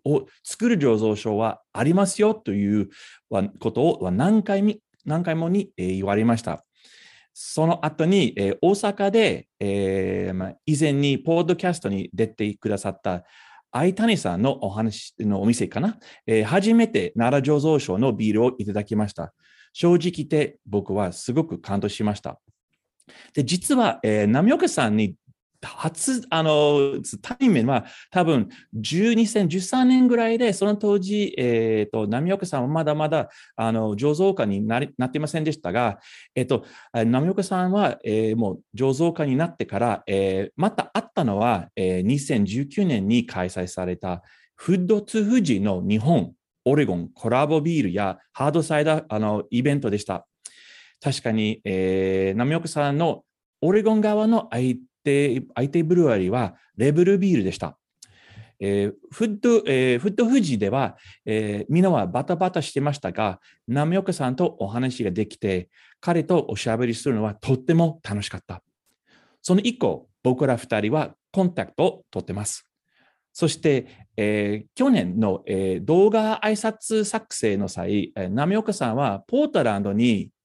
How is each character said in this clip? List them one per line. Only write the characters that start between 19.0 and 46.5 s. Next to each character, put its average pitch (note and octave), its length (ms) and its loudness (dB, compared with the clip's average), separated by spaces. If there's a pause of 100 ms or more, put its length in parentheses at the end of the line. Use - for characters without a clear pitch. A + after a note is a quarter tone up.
し - 40 -16
た。 - 200 -12 (400)
正 F3 220 4
直 F3 160 0
言 D3+ 140 -8
っ - 40 -14
て D3+ 360 -2
僕 G2 300 -4
は G2 160 -2
す - 220 -8
ご D#3+ 100 2
く D#3+ 160 -10
感 G2 220 -4
動 G2+ 80 -2
し - 140 -8
ま G#2 120 0
し - 60 -14
た。 - 180 -12 (920)
で、 C#3+ 100 0
実 F3+ 320 -2
は、 G#3+ 280 2
え G#2+ 200 2
ー、 G#2 40 4
波 D#3+ 260 4
岡 F4 160 0
さ C3 180 0
ん G#2+ 80 0
に G#2+ 200 0 (460)
初、 - 680 -6
あ D#3+ 140 0
の、 D3 580 4 (220)
対 B3 260 0
面 B2 160 4
は C3 200 0 (260)
多 F3+ 120 2
分 C#3 260 2 (240)
十 F3 420 0
二 A3+ 100 4
戦、 G#3 240 2
十 F#3 120 -2
三 B3+ 260 2
年 B3+ 180 6
ぐ A#3+ 100 4
ら A3+ 140 2
い A3+ 80 0
で、 A#3 160 2
そ G3 120 -2
の G#3 100 2
当 G3+ 240 2
時、 G3+ 400 -2
え A2+ 500 2
ー - 20 -20
と、 G#2+ 160 -2
波 C3+ 260 0
岡 G3 120 -4
さ D3 140 -4
ん A#2+ 40 -2
は B2+ 40 -2
ま D#3+ 160 0
だ D3+ 100 0
ま D#3 160 -2
だ、 D3+ 200 -2 (260)
あ A2+ 160 0
の、 A2 240 0
醸 C#3+ 180 0
造 F#3+ 220 2
家 C#3+ 100 0
に G2+ 160 -2
な A2 180 0
り、 C#3+ 200 -6
な B2+ 80 0
っ B2+ 40 -8
て D3+ 60 -2
い C#3+ 40 -4
ま D3+ 60 -4
せ D#3+ 120 -4
ん D#3 40 -2
で D#3 80 -2
し - 80 -6
た F2 120 -6
が、 A2+ 260 0 (380)
え D#3+ 80 0
っ - 20 -10
と、 C3 200 0 (260)
あ、 A#2 120 0
波 C3 260 2
岡 F#3+ 120 -2
さ F#3 240 -2
ん F#3 60 0
は、 F#3+ 320 0
え A2 300 0
ー、 - 20 -2
も G#2+ 180 0
う - 100 -16 (140)
醸 C3+ 160 2
造 E3 180 0
家 D#3+ 140 -4
に C3 120 0
な C3+ 100 0
っ - 100 -12
て - 80 -6
か G2+ 140 -4
ら、 A2+ 260 0
え G2 440 0
ー、 - 60 -20
ま F#3 140 0
た - 240 -6
会 - 80 -2
っ - 40 -6 (100)
た E3 80 0
の G#2 160 0
は、 G#2+ 360 0
え F#2 240 0
ー、 - 40 -2
二 C3 160 2
千 A#2 260 0
十 B2 220 -4
九 G3+ 180 -2
年 G#2+ 220 0
に A#2 180 2
開 F2+ 240 -6
催 F#2 160 -6
さ F#2 220 -6
れ F2+ 100 -4
た F2+ 240 -8 (340)
フ - 180 -2
ッ F3+ 120 0
ド G#3 160 2
ツ A3 180 -4
ー G#3 100 0
富 B3 140 2
士 A#2+ 180 0
の F#2+ 200 -2
日 G2+ 160 0
本、 B2+ 360 0 (320)